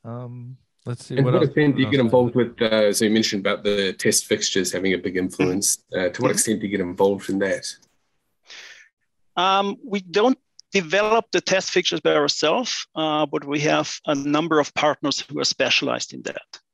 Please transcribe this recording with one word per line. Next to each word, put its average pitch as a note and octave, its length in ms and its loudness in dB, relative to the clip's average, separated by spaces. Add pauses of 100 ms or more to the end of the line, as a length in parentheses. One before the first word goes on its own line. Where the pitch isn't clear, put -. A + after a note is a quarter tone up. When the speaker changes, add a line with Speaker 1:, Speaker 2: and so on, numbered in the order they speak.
Speaker 1:
Um, B2 540 -14 (280)
let's B2 200 -8
see, C3 100 -8
Speaker 2:
And C3+ 100 4
Speaker 1:
what B2 100 2
Speaker 2:
what - 80 4
Speaker 1:
else? C#3 60 2
Speaker 2:
extent D3 260 2
do B2+ 60 0
you B2+ 60 2
Speaker 1:
What - 40 -2
Speaker 2:
get C#3 80 2
Speaker 1:
else? B2 80 4
Speaker 2:
involved B2 280 4
with, A#2 260 0
uh, A2 300 4
so A2 140 2
you G#2+ 60 4
mentioned G#2+ 340 0
about G2 180 -2
the G2+ 300 0
test - 320 0
fixtures - 480 -2
having F#2 200 0
a F2 40 0
big F2+ 180 -6
influence. F#2 640 -2
Speaker 3:
Mm-hmm. - 220 -8
Speaker 2:
Uh, F2+ 100 0
to A#2 140 -8
what B2+ 60 2
Speaker 3:
Mm-hmm. - 20 0
Speaker 2:
extent G#2 280 0
do A2 60 -6
you G2 60 -4
get G2 100 -2
involved F#2+ 480 0
in G2 100 -2
that? F#2+ 320 -4 (1700)
Speaker 3:
Um, G3 480 2
we G3+ 140 -4
don't G3+ 400 2 (320)
develop G3+ 600 2
the F3+ 80 2
test F#3+ 320 -2
fixtures E3+ 300 -2
by D#3+ 140 2
ourselves, D#3 680 0 (100)
uh, D#3 300 0
but C#3+ 200 -6
we D3 160 -4
have D3+ 360 0 (100)
a D3+ 80 0
number D3+ 440 0
of - 140 0
partners D3 480 -2
who D3 180 -2
are C3+ 60 2
specialized - 680 0
in B1+ 100 -14
that. - 360 -12 (140)